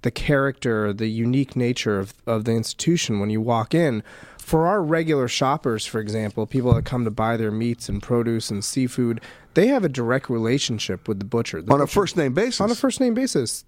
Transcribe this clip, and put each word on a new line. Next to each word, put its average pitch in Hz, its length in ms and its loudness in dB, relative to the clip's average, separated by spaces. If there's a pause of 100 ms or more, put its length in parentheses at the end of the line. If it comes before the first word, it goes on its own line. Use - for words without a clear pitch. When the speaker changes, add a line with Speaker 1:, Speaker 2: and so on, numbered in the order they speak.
Speaker 1:
the 123 80 0
character, 127 800 0
the 107 140 -2
unique 120 480 0
nature 120 460 0
of, 98 120 -6 (140)
of 110 180 0
the 117 80 2
institution 113 680 0
when 101 100 -2
you 107 100 0
walk 113 320 0
in. 147 300 2 (360)
For 165 300 2
our 208 120 2
regular 156 460 2
shoppers, 131 600 0
for - 120 -6
example, 107 480 -2
people 123 280 2
that 123 100 0
come 123 200 -2
to 113 60 0
buy 110 260 -2
their 110 140 -2
meats 117 380 -4
and 101 120 -4
produce 117 480 -2
and 104 160 -4
seafood, 123 560 -2 (340)
they 185 120 6
have 262 180 4
a 170 40 2
direct 127 420 0
relationship 113 760 -2
with 104 100 -2
the 101 60 -6
butcher. 113 360 -2
The 101 120 2
Speaker 2:
On 143 80 6
a - 20 4
Speaker 1:
butcher 139 100 0
Speaker 2:
first-name 170 400 2
basis. 226 280 0
Speaker 1:
On 208 100 2
a 240 60 0
first-name 254 380 0
basis. 214 540 -2